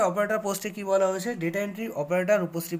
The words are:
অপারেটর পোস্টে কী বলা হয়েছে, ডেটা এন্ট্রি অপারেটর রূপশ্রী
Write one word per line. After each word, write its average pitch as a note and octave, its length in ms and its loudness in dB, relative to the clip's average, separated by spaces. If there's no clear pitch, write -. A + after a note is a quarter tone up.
অপারেটর G#3 380 0
পোস্টে G3 300 -4
কী G#3 60 -8
বলা F#3+ 180 6
হয়েছে, F#3+ 200 -2
ডেটা E3+ 240 0
এন্ট্রি G#3 200 -6
অপারেটর F#3 420 4
রূপশ্রী E3+ 360 -4